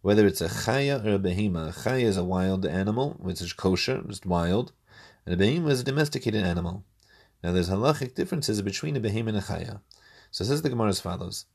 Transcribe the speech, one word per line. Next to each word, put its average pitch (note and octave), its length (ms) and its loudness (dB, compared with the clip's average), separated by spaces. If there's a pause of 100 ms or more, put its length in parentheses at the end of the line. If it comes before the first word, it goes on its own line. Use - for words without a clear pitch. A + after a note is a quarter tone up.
whether G#2 260 6
it's F2+ 160 2
a E2 60 -2
Chaya C#3 540 0
or G#2 120 2
a G2 40 2
Behema. F2+ 520 0
A - 20 -12
Chaya B2+ 300 0
is G2+ 160 2
a F2+ 60 0
wild F#2 420 0
animal, G#2+ 520 0
which F2+ 220 -6
is F2 140 -8
kosher, F#2+ 520 0
just F#2+ 200 -10
wild. F2 440 0 (540)
And F2 100 -2
a F2 80 2
Behema D3+ 280 2
is C3 100 2
a B2+ 40 -6
domesticated C3+ 600 0
animal. F2 400 -2 (580)
Now F2 100 -2
there's F2+ 180 2
halachic B2 440 0
differences D3 460 -2
between A#2+ 360 -4
a B2 40 -2
Behema A2 280 -2
and G#2+ 100 -2
a - 20 0
Chaya. F#2+ 400 -6 (500)
So - 140 -4
says C#3 160 0
the D#3+ 80 0
Gemara A#2 220 2
as F#2 100 0
follows. F2+ 540 -8